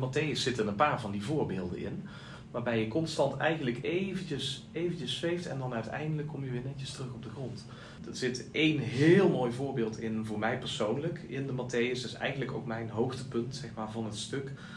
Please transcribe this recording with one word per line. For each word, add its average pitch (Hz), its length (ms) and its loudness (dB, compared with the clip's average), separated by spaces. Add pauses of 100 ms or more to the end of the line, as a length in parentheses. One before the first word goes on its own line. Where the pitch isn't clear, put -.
Matthäus 147 340 0
zitten 127 260 2
een 101 60 0
paar 147 260 4
van 104 120 -4
die 104 100 -2
voorbeelden 98 560 0
in, - 260 -6 (460)
waarbij 117 300 2
je 110 80 2
constant 143 480 2
eigenlijk 147 460 2
eventjes, 170 920 -2
eventjes 160 460 -2
zweeft 170 280 0
en 139 120 -4
dan 127 160 -2
uiteindelijk 147 540 -2
kom 139 160 -4
je 131 60 -4
weer 120 140 -2
netjes 135 280 -6
terug 123 220 -6
op 113 80 -10
de 123 80 -8
grond. 123 340 -6 (440)
Er 120 80 -8
zit - 360 -2
één 156 260 4
heel 160 500 8
mooi 123 240 4
voorbeeld 117 480 0
in 110 240 -2
voor 107 140 -2
mij 113 200 2
persoonlijk 120 680 0
in 135 200 -4
de 139 60 -4
Matthäus. 123 500 0
Dat 113 80 -6
is - 40 -8
eigenlijk 131 380 -2
ook 117 140 -4
mijn 113 220 -4
hoogtepunt, 117 680 0
zeg 110 180 -8
maar, 110 160 -4
van 113 140 -4
het 107 120 -4
stuk. - 340 -4 (260)